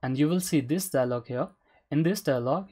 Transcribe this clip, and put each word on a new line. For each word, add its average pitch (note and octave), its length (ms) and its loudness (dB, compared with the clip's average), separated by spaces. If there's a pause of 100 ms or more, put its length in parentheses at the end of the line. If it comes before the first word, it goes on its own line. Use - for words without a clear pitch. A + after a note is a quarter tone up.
and C3 140 -2
you D3+ 120 4
will F3+ 100 2
see E3 220 0
this D3+ 280 -2
dialog B2 380 0
here. B2 200 -4 (420)
In D3+ 140 2
this F#3+ 180 0
dialog, C3+ 500 0